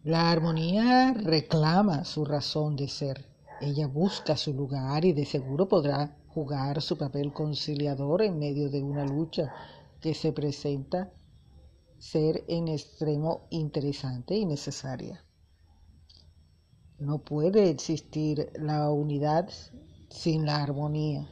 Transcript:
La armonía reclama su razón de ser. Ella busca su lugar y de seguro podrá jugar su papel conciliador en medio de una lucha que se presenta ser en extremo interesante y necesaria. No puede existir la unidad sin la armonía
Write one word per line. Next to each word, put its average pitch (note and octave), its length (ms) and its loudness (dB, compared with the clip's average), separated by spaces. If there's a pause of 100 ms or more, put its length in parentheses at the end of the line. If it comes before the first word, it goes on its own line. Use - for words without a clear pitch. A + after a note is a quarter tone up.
La E3 280 2
armonía F3+ 800 4
reclama E3 920 2
su D3+ 200 -4
razón D3+ 520 -2
de C#3 120 -4
ser. C3+ 380 -6 (340)
Ella D3 260 0
busca D#3 500 0
su D3 180 -4
lugar C#3 500 -2
y F#3 80 6
de C#3+ 140 2
seguro C#3+ 420 0
podrá D3 480 2 (120)
jugar C#3+ 540 -2
su - 140 -2
papel C#3+ 360 -2
conciliador D3 920 -2
en F#3 160 0
medio C#3+ 320 -2
de C#3 120 -2
una C#3+ 220 -2
lucha D3+ 480 -2 (480)
que D#3 140 -2
se D#3 180 0
presenta D3 800 -4 (840)
ser D#3 500 0
en E3+ 200 0
extremo D3+ 840 -2
interesante C#3+ 880 -2
y G#3+ 100 0
necesaria. - 760 -6 (1700)
No D3 200 -2
puede F3 520 4
existir D3+ 840 -2
la D3+ 360 0
unidad D3+ 580 2 (600)
sin D#3 380 0
la D3 160 0
armonía D3 680 -2